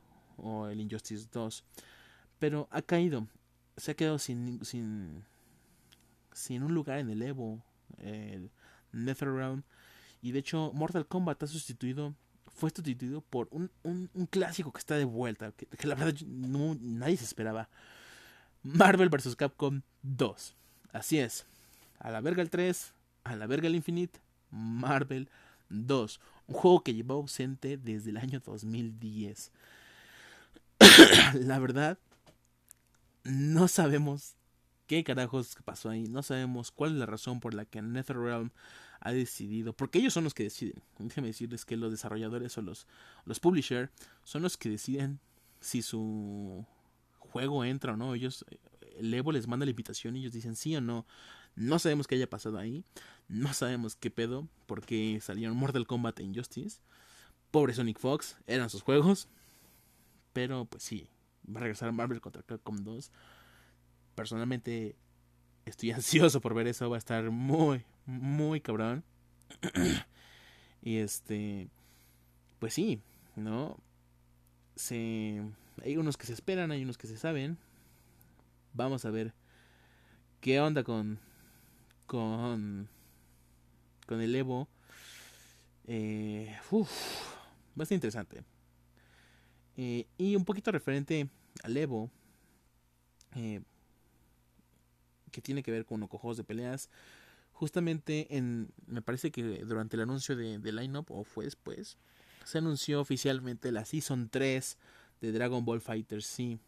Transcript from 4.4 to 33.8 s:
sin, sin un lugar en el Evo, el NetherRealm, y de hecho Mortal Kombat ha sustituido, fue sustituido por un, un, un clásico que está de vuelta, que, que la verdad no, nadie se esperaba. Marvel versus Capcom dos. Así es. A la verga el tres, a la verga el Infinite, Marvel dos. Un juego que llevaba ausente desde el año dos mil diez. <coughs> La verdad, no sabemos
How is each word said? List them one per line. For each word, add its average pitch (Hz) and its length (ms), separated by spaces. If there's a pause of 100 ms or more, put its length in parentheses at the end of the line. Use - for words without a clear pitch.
sin, 104 600 (1040)
sin 123 320
un 160 100
lugar 147 260
en 127 100
el 107 120
Evo, 117 400 (360)
el 104 520 (440)
NetherRealm, 131 680 (580)
y 120 100
de 135 80
hecho 156 340
Mortal 156 320
Kombat 175 380
ha 147 40
sustituido, 143 680 (320)
fue - 240
sustituido 135 500
por 120 300
un, 170 200 (120)
un, 180 300
un 185 120
clásico 170 480
que - 60
está - 160
de 143 100
vuelta, 113 480
que, - 120
que - 220
la 143 80
verdad 147 300
no, 139 560
nadie 120 340
se 120 80
esperaba. 110 460 (920)
Marvel 185 440
versus 131 300
Capcom 139 440 (200)
dos. 127 540 (360)
Así 151 280
es. - 260 (540)
A 117 120
la 110 80
verga 175 220
el 165 80
tres, 180 440 (300)
a 123 120
la 107 120
verga 156 200
el 165 80
Infinite, 175 440 (320)
Marvel 135 800 (400)
dos. 117 500 (280)
Un 131 80
juego 180 280
que 127 100
llevaba 127 280
ausente 135 560
desde 110 320
el 104 80
año 127 240
dos 107 240
mil 113 340
diez. 107 540 (1300)
<coughs> - 560
La 131 240
verdad, 139 380 (1300)
no 151 460
sabemos 147 640 (520)